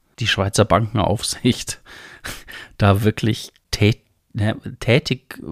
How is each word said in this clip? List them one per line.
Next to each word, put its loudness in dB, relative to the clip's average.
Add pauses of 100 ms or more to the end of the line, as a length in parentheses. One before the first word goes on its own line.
(200)
die -2
Schweizer 2
Bankenaufsicht 0 (500)
<laughs> -16
da 4
wirklich 0 (200)
tät-, 2 (300)
ne, 0 (240)
tätig 0 (100)